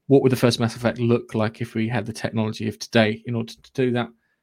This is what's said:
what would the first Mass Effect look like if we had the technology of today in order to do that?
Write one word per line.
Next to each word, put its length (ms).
what 160
would 100
the 40
first 240
Mass 160
Effect 220
look 360
like 260
if 140
we 140
had 180
the 60
technology 560
of 100
today 480
in 80
order 180
to 200
do 180
that? 180